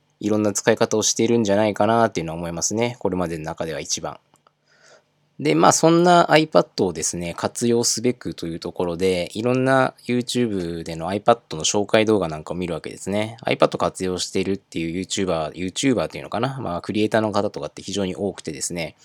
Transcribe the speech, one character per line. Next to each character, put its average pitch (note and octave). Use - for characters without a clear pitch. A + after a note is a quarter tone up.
い G#2
ろ G#2+
ん G#2+
な G#2
使 -
い G#2
方 A2+
を G#2+
し -
て A2+
い -
る A#2
ん A#2
じ G2+
ゃ G2+
な G#2+
い G2+
か G#2
な A2+
っ G#2+
て E2+
い -
う -
の D#2+
は E2
思 E2+
い E2+
ま E2+
す G#2
ね。 A#2
こ G2+
れ F#2
ま F2
で E2
の D#2
中 D#2+
で D#2+
は C#2+
一 -
番。 D#2
で、 D3+
ま E3
あ、 D#3
そ -
ん E3+
な F3
iPad D#3
を F2+
で D#2
す -
ね、 E2+
活 -
用 A#2
す -
べ B2
く F#2
と -
い E2
う E2+
と E2+
こ -
ろ E2+
で、 F2+
い A2
ろ B2
ん B2+
な C3
YouTube G#2+
で E2
の E2
iPad G#2
の -
紹 G#2
介 A2
動 G#2+
画 E2+
な D#2
ん D#2+
か E2+
を -
見 F2+
る E2+
わ D2+
け -
で D2+
す F#2+
ね。 G#2+
iPad C#3
活 F#2
用 F#2
し -
て F#2+
る F#2+
っ G2
て -
い E2
う F#2+
YouTuber、 F2
YouTuber F#2
っ -
て D#2
い D2
う -
の C2+
か G#2
な？ C3+
ま F2+
あ、 E2+
ク -
リ G#2
エ -
イ G#2+
タ A2+
ー A2
の G#2+
方 G2+
と -
か D2
っ -
て -
非 G2
常 G2
に F#2
多 G2
く -
て -
で C#2+
す -
ね、 E2